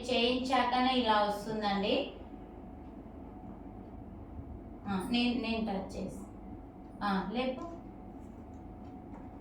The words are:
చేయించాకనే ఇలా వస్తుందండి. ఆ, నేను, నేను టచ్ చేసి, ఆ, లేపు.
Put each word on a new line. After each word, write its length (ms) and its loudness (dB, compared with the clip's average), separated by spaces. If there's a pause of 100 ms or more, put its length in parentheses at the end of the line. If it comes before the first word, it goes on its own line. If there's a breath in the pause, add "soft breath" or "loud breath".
(120)
చేయించాకనే 840 6
ఇలా 280 6
వస్తుందండి. 920 2 (2750)
ఆ, 220 2
నేను, 320 4
నేను 240 0
టచ్ 300 -2
చేసి, 220 -4 (840)
ఆ, 300 2
లేపు. 280 0 (1800)